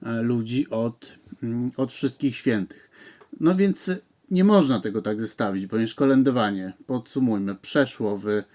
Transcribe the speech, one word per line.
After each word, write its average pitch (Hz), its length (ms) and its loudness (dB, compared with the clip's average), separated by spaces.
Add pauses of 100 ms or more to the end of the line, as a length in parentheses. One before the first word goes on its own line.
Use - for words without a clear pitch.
e, 117 200 -4
ludzi 120 480 -2
od, 117 480 -6 (240)
mm, 120 340 -4
od 131 160 -2
Wszystkich 131 440 -4
Świętych. - 540 -4 (500)
No 165 140 4
więc 190 360 0 (400)
nie 185 140 4
można 156 360 6
tego 107 220 -4
tak 107 180 -4
zestawić, 98 460 -4
ponieważ 110 280 -2
kolędowanie, 123 760 2 (140)
podsumujmy, 117 680 -2
przeszło 110 640 -2
w, 104 240 -2 (120)